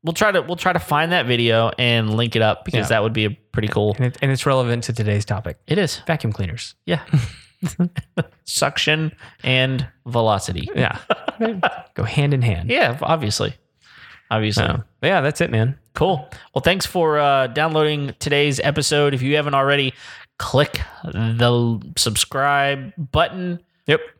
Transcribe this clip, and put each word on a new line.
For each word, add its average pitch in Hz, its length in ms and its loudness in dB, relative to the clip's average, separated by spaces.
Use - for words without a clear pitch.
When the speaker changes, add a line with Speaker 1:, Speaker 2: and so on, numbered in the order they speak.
Speaker 1:
we'll 165 120 -4
try 214 180 2
to, 180 100 2
we'll 175 140 -6
try 180 160 0
to 170 60 0
find 160 340 0
that 156 140 2
video 117 520 4
and 117 360 2
link 117 220 0
it 110 60 4
up 107 220 2
because 107 260 -2
Speaker 2:
Yeah. 113 60 4
Speaker 1:
that 104 60 4
would 110 100 0
be 110 140 0
a 101 40 0
pretty - 380 -4
cool 107 300 0
Speaker 2:
And 127 80 0
it, 123 160 -4
and 135 100 2
it's 131 140 -2
relevant 120 380 2
to 120 80 -4
today's 104 320 0
topic. - 420 -6
Speaker 1:
It 165 120 0
is. 175 280 -2
Speaker 2:
Vacuum 156 260 -2
cleaners. - 420 -8
Speaker 1:
Yeah. - 160 -2
<laughs> 180 100 -4
Suction 156 680 0
and 131 420 2
velocity. 110 680 0
Speaker 2:
Yeah. - 240 0
Speaker 1:
<laughs> 220 560 -4
Speaker 2:
Go - 100 -4
hand 143 300 0
in 131 80 2
hand. 85 280 0
Speaker 1:
Yeah, 147 320 0
obviously. 139 520 -2
Obviously. 107 340 0
Speaker 2:
So, - 180 -2
yeah, 175 180 2
that's 143 200 -2
it, - 100 0
man. 117 280 0
Speaker 1:
Cool. 170 340 0
Well, 131 80 -2
thanks 185 240 2
for, 160 320 0
uh, 139 300 2
downloading 151 680 0
today's 143 420 2
episode. 147 540 2
If 127 80 -2
you 143 140 2
haven't 147 180 0
already, 139 400 2
click - 420 0
the 113 400 -2
l-, 120 380 2
subscribe 139 960 0
button. 175 480 0
Speaker 2:
Yep. 156 140 2